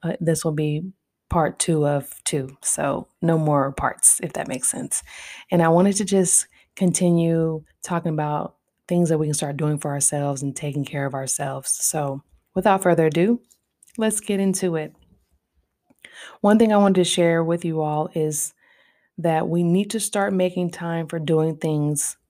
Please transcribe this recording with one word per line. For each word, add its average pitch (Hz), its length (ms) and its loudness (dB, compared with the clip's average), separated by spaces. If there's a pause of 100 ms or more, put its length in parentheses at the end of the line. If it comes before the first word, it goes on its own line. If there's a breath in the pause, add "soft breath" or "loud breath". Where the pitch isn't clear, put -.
uh, 165 160 -4
this 160 240 0
will 165 80 0
be 151 400 -2 (380)
part 151 280 0
two 156 300 0
of 143 380 -4
two. 139 360 -4
So - 460 -4 (140)
no 165 160 2
more 143 340 2
parts, - 520 0
if - 100 -8
that - 160 -6
makes - 180 -6
sense. - 360 -6 (480 loud breath)
And 175 100 4
I 165 80 6
wanted 185 260 6
to 202 80 0
just 190 440 2 (280 soft breath)
continue 165 880 2 (200)
talking 170 280 -4
about 151 460 -4 (320)
things 175 180 4
that 156 120 2
we 151 80 0
can 151 60 -2
start 147 220 -4
doing 151 220 0
for 147 120 -6
ourselves 143 520 -2
and 139 120 -4
taking 143 300 -6
care 139 220 -4
of 135 80 -4
ourselves. 135 560 -6
So 143 540 -4 (320)
without 190 280 2
further 165 220 4
ado, 175 340 2 (580)
let's 220 220 -2
get 196 220 -2
into 190 340 0
it. 156 180 -6 (1500 loud breath)
One 208 180 6
thing 220 140 6
I 208 40 6
wanted 196 180 6
to 175 140 4
share 170 320 2
with 170 220 -2
you 165 160 -2
all 151 340 -2
is 156 400 -4 (680 soft breath)
that 160 300 0
we 170 140 2
need 190 260 2
to 226 100 -4
start 202 320 -2
making 180 380 0
time 165 380 -6
for 170 100 -8
doing 160 400 0
things 151 600 -2 (120)